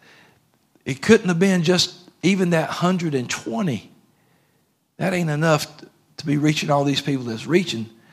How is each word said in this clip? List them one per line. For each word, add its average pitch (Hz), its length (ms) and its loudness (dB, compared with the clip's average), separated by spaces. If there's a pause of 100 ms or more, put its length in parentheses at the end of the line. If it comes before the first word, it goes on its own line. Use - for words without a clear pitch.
(840)
it 127 160 -6
couldn't 214 260 4
have 170 120 0
been 185 240 2
just - 460 0 (140)
even 185 280 2
that 160 180 0
hundred 170 440 -2
and 123 160 -2
twenty. 202 640 -4 (1040)
That 180 160 -2
ain't 175 160 0
enough 151 480 0
t-, - 100 -20 (300)
to - 80 -12
be 147 120 0
reaching 151 320 0
all 143 140 2
these 139 180 0
people 131 240 -2
that's 113 200 -6
reaching. 123 440 0 (240)